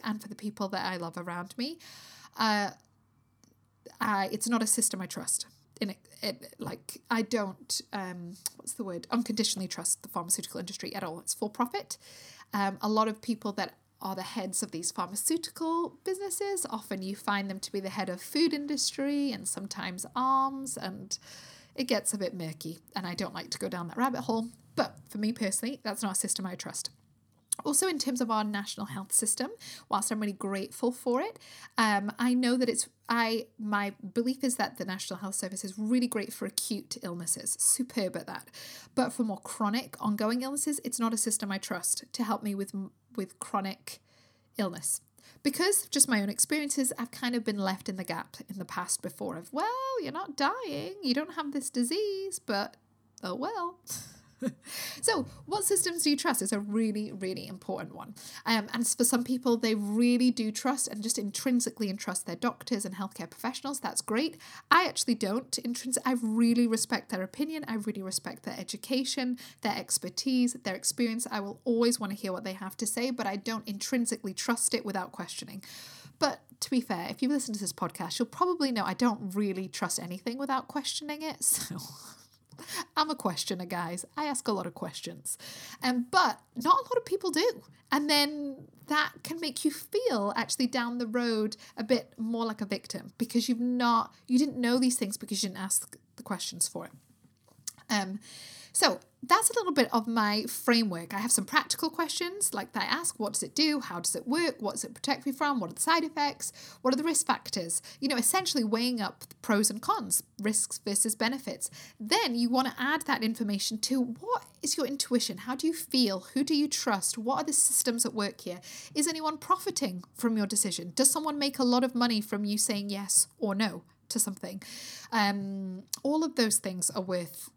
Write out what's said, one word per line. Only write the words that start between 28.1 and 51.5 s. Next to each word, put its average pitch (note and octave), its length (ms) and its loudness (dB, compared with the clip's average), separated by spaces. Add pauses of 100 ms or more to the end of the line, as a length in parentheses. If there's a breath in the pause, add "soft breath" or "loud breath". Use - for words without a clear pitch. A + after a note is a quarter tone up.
of A3+ 120 0
our G#3+ 120 2
national G#3 420 -4
health F#3+ 260 -8
system, B3 360 2 (400 loud breath)
whilst G#3 220 0
I'm G#3+ 100 0
really G#3 120 0
grateful G3 580 -2
for B3 320 0
it, A4+ 160 -6 (400 loud breath)
um, G#3 400 4
I B3 160 4
know B3 220 4
that B3 120 2
it's, A3 200 0 (200)
I, A3+ 380 2 (140)
my G3+ 340 0 (180)
belief B3+ 300 0
is B3 140 2
that - 200 -2
the - 80 -4
National F#3 360 -6
Health G3 160 -6
Service F#3+ 280 -6
is F#3+ 140 -8
really A#3+ 300 4
great A3 240 -4
for - 140 -6
acute - 560 -4
illnesses, F3 580 -4
superb G3+ 560 2
at - 100 -6
that. - 240 -10 (460 loud breath)
But B3 160 2
for B3+ 100 0
more G#3 160 0
chronic, A3+ 640 -2
ongoing A3 420 2
illnesses, C#4+ 420 -2
it's B3 140 -4
not A3+ 160 2
a - 20 0
system G#3+ 360 0
I F#3+ 60 -2
trust - 540 -2
to A#3+ 120 -2
help G#3+ 180 -2
me G3+ 140 -2
with, G3 160 -4 (420)
with - 240 -6
chronic - 640 -4 (580 soft breath)
illness. F#3 420 -2 (440 loud breath)
Because F4+ 400 4
of - 60 -16
just C#4 180 6
my G#3+ 140 4
own G3+ 60 0
experiences, C#4+ 680 2
I've A#3+ 140 -4
kind B3 240 -2
of A#3 80 0
been G#3 140 0
left F#3+ 300 -2
in G3 60 -4
the F#3 100 -6
gap - 340 -6 (100)
in G3 100 -10
the F3 60 -6
past - 360 -2
before G3 360 -6
of, E3+ 160 -12
"Well, A#4+ 500 -2
you're C4 80 -4
not E4 260 -8
dying, F4+ 640 -2
you B3+ 120 2
don't D4+ 200 -2
have D4 180 -4